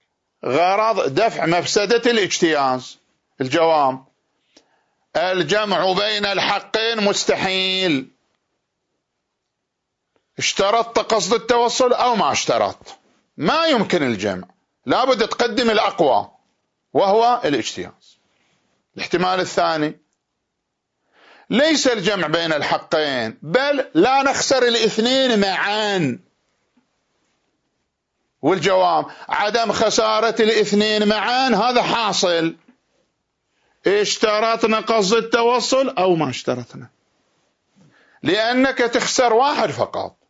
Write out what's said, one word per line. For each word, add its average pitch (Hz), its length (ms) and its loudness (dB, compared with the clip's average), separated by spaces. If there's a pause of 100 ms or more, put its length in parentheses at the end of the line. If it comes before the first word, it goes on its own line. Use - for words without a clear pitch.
(440)
غرض 180 680 0
دفع 190 320 0
مفسدة 208 640 0
الاجتياز. 151 880 0 (420)
الجواب: 139 640 2 (1120)
الجمع 185 760 0
بين 208 340 -2
الحقين 208 800 -2
مستحيل، 185 1040 -2 (2250)
اشترطت 214 600 0
قصد 208 360 0
التوصل 240 580 0
أو 240 220 0
ما 160 180 0
اشترطت، - 680 -2 (380)
ما 269 300 0
يمكن 208 360 2
الجمع، 98 460 -4 (380)
لابد 220 420 0
تقدم 233 420 0
الأقوى 175 600 0 (600)
وهو 214 520 2
الاجتياز. 110 760 -6 (800)
الاحتمال 185 440 -2
الثاني 160 600 -2 (1500)
ليس 285 360 2
الجمع 202 400 0
بين 160 260 -2
الحقين، 143 880 -2
بل 262 520 -2
لا 254 280 4
نخسر 269 400 0
الاثنين 233 800 0
معاً، 196 760 -2 (2250)
والجواب 175 640 2 (220)
عدم 208 440 0
خسارة 220 680 2
الاثنين 214 680 2
معاً 233 400 0
هذا 233 340 2
حاصل، 180 760 0 (1300)
اشترطنا 220 960 0
قصد 220 360 0
التوصل 240 720 0
أو 185 260 0
ما 151 160 0
اشترطنا، 123 580 -8 (1300)
لأنك 240 560 0
تخسر 240 540 0
واحد 240 380 2
فقط 98 460 -6 (140)